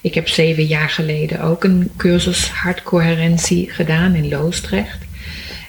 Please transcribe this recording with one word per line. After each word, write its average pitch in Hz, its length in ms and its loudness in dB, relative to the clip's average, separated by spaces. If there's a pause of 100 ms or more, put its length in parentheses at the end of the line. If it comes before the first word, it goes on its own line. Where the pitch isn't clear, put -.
ik 160 120 -2
heb 165 140 -2
zeven 160 380 2
jaar 151 240 0
geleden 156 520 -2
ook 165 220 0
een 180 340 4
cursus 175 520 2
hartcoherentie 170 1200 0
gedaan 170 460 2
in 147 140 0
Loosdrecht. 175 680 -2 (720)